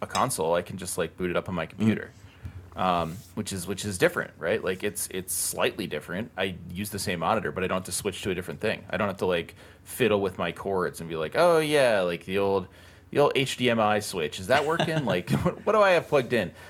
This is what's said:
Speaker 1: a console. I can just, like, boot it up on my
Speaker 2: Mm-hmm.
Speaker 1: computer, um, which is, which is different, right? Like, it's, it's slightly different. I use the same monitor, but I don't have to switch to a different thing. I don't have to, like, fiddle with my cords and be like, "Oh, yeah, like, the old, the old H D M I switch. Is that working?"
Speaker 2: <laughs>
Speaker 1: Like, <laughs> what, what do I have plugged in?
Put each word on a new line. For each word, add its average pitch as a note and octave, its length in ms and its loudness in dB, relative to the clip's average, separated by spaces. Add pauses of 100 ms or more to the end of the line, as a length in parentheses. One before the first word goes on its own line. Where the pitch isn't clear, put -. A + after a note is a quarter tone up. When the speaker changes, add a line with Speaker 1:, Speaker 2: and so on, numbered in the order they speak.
Speaker 1:
a - 60 -6
console. F#2+ 460 0
I F2 80 2
can G2 160 -10
just, F#2 200 -8
like, E2 200 -4
boot F#2 120 -2
it E2+ 80 0
up E2+ 120 -4
on F2 60 -4
my E2 100 -2
Speaker 2:
Mm-hmm. - 120 -16
Speaker 1:
computer, G#2+ 340 0 (640)
um, F2 420 0 (180)
which G#2 160 -6
is, F2+ 160 -6
which F#2+ 160 -6
is G2+ 140 -4
different, C#3+ 400 2
right? F#2 260 0
Like, F#2+ 200 -2
it's, - 280 -4
it's F#2+ 220 -6
slightly - 540 -2
different. E2+ 500 -6
I F#2+ 180 -2 (160)
use G2 180 -6
the G2+ 100 -6
same F2+ 200 -4
monitor, E2+ 320 0
but F#2 120 -4
I F#2 40 -2
don't F#2 100 0
have F#2 80 -4
to F2+ 60 -10
switch - 300 -4
to G2+ 100 -2
a F2+ 40 0
different E2+ 260 -8
thing. G#2+ 280 -2
I - 80 -4
don't G2+ 100 0
have F#2+ 100 -4
to, G#2 80 -2
like, F2 300 0 (280)
fiddle G#2 380 2
with F#2+ 160 -2
my F2 160 0
cords F2+ 480 -2
and E2 80 -8
be E2 80 -4
like, D#2 180 -4
"Oh, E3+ 240 6
yeah, C#3 420 4
like, F2 240 0
the F#2+ 120 -2
old, G2 300 2 (420)
the - 100 -2
old C#3+ 160 6
H C3+ 220 0
D B2 120 4
M A#2 100 2
I G#2 200 4
switch. F#2 400 -4
Is F#2 80 -8
that C#3 180 4
working?" D#3+ 400 0
Speaker 2:
<laughs> G2+ 80 0
Speaker 1:
Like, - 180 -2
<laughs> - 120 2
what, - 220 -2
what A#3 80 4
do G#3+ 80 6
I G3 100 8
have E3 160 4
plugged C3 260 2
in? G2 180 2 (180)